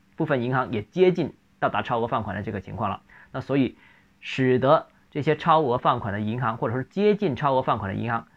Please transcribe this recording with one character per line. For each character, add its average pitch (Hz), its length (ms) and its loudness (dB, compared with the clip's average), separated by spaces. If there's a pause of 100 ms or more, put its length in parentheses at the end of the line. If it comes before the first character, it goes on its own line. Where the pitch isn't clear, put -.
(140)
部 165 100 -2
分 139 180 0
银 127 120 -2
行 131 180 -2
也 107 100 -2
接 185 300 4
近 170 200 -2 (260)
到 143 100 0
达 107 140 -2
超 120 160 -2
额 117 80 -2
放 117 160 -2
款 98 120 -6
的 101 80 -4
这 107 80 -8
个 101 100 -6
情 101 160 -12
况 107 120 -2
了。 98 140 -6 (300)
那 135 80 -8
所 135 180 -2
以 127 180 0 (440)
使 127 380 2
得 127 280 4 (240)
这 151 120 -6
些 151 140 2
超 160 240 4
额 127 160 0
放 127 240 0
款 113 140 -6
的 107 60 -4
银 110 200 -4
行， 113 160 -2
或 139 120 -2
者 110 60 -4
说 127 100 -2
接 208 300 2
近 185 220 -2
超 139 180 0
额 127 80 2
放 131 160 0
款 98 140 -4
的 104 80 -4
银 113 100 -4
行， 117 160 -4 (100)